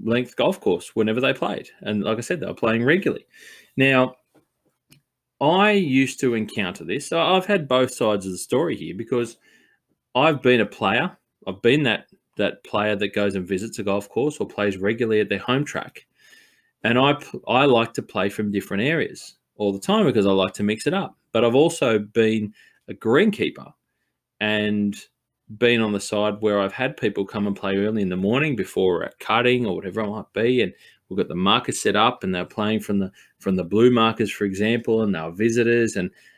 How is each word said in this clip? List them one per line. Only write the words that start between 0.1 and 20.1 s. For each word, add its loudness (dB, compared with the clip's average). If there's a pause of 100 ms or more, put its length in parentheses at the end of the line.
golf 0
course -2
whenever 0
they 0
played. -6 (120)
And -4
like -2
I -8
said, -6
they -8
were -8
playing -2
regularly. 0 (500)
Now, 4 (1300)
I 4
used 2
to 2
encounter -4
this. -6
So -2
I've 2
had 0
both 2
sides 0
of -4
the -8
story -2
here, -12
because -4 (800)
I've 2
been 6
a 2
player. -2 (300)
I've -8
been 4
that, -2 (300)
that -4
player -2
that -4
goes 0
and -4
visits -6
a -8
golf -2
course -4
or -4
plays -2
regularly 0
at -2
their -4
home -2
track. -10 (760)
And 4
I 6
p-, -10
I 4
like 4
to -6
play -2
from -4
different -4
areas -4 (200)
all 0
the -6
time 2
because 2